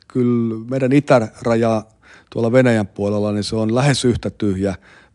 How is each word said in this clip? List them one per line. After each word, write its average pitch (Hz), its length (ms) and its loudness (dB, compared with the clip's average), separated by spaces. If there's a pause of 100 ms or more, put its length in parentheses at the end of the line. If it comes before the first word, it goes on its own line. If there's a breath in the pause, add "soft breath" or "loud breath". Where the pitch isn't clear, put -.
kyllä 117 640 -2
meidän 131 240 -2
itäraja 113 920 2 (460 loud breath)
tuolla 113 220 -2
Venäjän 120 360 4
puolella, 104 440 -2
niin 104 120 -4
se 113 120 -6
on 110 200 -2
lähes 131 300 0
yhtä 107 240 0
tyhjä 98 460 -2 (400 soft breath)